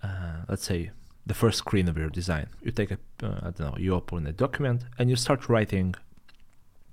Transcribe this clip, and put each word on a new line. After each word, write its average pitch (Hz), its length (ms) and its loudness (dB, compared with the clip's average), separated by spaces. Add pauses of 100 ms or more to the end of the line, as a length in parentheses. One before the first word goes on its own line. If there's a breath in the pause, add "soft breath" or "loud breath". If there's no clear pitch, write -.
uh, 87 480 -4
let's - 140 -2
say, 85 280 -2 (360)
the 104 60 0
first 113 240 4
screen 95 320 2
of 76 80 0
your 78 120 0
design. 85 380 -2 (140)
You - 100 -4
take 101 200 0
a, 92 80 -6 (240)
uh, 95 240 -2
I - 40 -4
don't 87 80 -8
know, 71 180 -4
you 92 180 2
open 85 320 -2
a 78 40 -2
document 123 540 0 (120)
and 123 120 4
you 127 60 4
start 127 340 0
writing 98 460 4 (960)